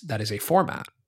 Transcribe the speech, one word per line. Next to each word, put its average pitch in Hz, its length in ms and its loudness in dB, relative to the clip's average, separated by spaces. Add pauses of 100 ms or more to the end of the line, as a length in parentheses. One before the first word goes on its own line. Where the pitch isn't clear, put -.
that 110 120 -2
is 107 120 -4
a 101 60 -2
format. 165 500 2 (200)